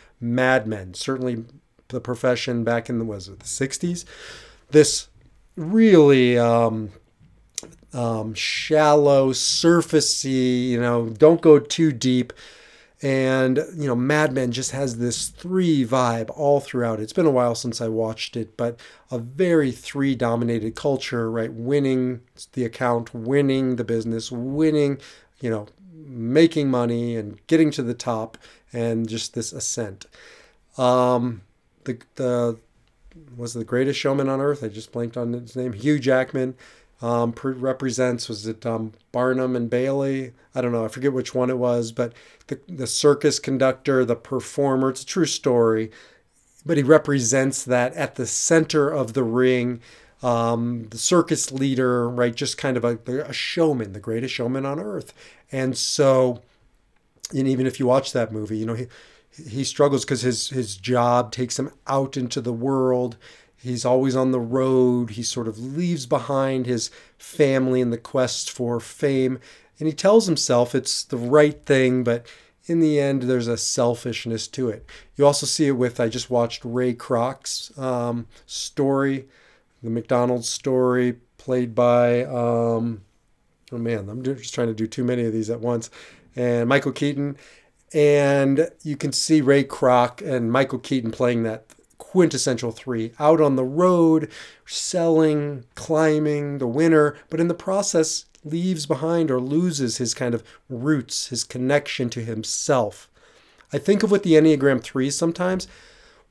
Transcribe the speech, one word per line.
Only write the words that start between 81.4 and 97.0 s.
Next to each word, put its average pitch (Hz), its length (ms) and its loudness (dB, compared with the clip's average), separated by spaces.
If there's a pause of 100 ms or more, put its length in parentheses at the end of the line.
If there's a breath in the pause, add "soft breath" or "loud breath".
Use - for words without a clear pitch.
by, 120 480 4
um, 117 800 -2 (720)
oh 120 40 -10
man, 113 300 -4
I'm 113 140 -10
do-, 131 140 -4
just 120 180 -12
trying 120 140 -2
to 110 60 -2
do 110 140 -2
too 127 160 -4
many 123 220 0
of 113 80 -2
these 110 160 -2
at 117 100 -4
once, 117 300 -4 (480 loud breath)
and 120 320 0
Michael 139 240 2
Keaton. 143 420 -4 (580 soft breath)
And 143 760 4 (120)
you 147 140 -6
can 143 160 -4
see 156 300 2
Ray 139 240 4
Kroc 123 600 2
and 123 280 -2
Michael 135 260 0
Keaton 120 320 -4
playing 120 320 0
that 110 220 -6 (320)
quintessential 131 720 0
three, 117 480 -6
out 156 220 4
on 135 160 4
the 131 80 0
road, 160 680 2 (340 loud breath)
selling, 156 1000 0 (100)
climbing, 151 840 0
the 127 80 -2
winner, 151 500 4 (120 loud breath)